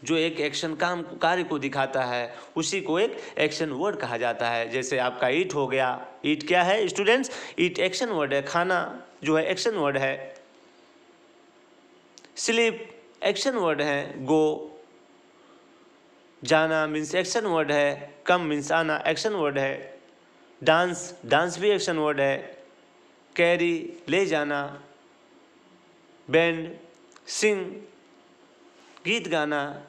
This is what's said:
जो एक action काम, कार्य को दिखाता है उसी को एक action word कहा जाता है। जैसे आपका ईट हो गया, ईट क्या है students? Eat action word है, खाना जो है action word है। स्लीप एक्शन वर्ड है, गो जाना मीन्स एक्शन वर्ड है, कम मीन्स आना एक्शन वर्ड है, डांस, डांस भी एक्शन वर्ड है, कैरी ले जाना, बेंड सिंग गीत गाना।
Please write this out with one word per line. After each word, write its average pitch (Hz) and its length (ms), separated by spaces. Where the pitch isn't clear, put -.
जो 165 140
एक 165 220
action 151 360
काम, 175 260
कार्य 175 220
को 156 160
दिखाता 135 460
है 123 300
उसी 165 240
को 156 180
एक 220 180
action 156 320
word 170 280
कहा 120 180
जाता 117 320
है। 117 220
जैसे 127 280
आपका 123 300
ईट 175 240
हो 143 140
गया, 127 220
ईट 147 220
क्या 175 160
है 196 240
students? 226 440
Eat 175 200
action 185 300
word 147 240
है, 139 100
खाना 170 600
जो 156 140
है 160 140
action 214 240
word 143 220
है। 135 460
स्लीप 226 500
एक्शन 247 320
वर्ड 160 260
है, 147 440
गो 156 520
जाना 156 440
मीन्स 151 280
एक्शन 185 300
वर्ड 160 260
है, 143 420
कम 180 160
मीन्स 147 300
आना 156 360
एक्शन 208 260
वर्ड 147 240
है, 135 420
डांस, 165 520
डांस 160 340
भी 202 120
एक्शन 185 260
वर्ड 151 240
है, 139 160
कैरी 170 720
ले 185 160
जाना, 147 380
बेंड 165 420
सिंग 208 360
गीत 208 220
गाना। 151 340